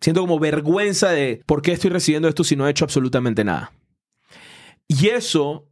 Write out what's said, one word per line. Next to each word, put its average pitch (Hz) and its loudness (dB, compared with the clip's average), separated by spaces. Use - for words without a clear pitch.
siento 165 2
como 175 0
vergüenza 170 0
de, 139 0
"¿Por 147 0
qué 175 0
estoy 175 0
recibiendo 160 0
esto 156 0
si 156 0
no 139 -2
he 147 0
hecho 143 0
absolutamente 127 0
nada?". 85 -4
Y 156 2
eso 160 -2